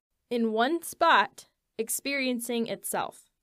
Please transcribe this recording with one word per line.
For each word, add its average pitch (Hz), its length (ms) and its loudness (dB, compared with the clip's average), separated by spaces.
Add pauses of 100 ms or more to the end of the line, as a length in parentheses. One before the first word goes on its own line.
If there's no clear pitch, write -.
(300)
in 233 220 2
one 262 300 2
spot, - 640 2 (300)
experiencing 240 880 -4
itself. - 640 -8 (140)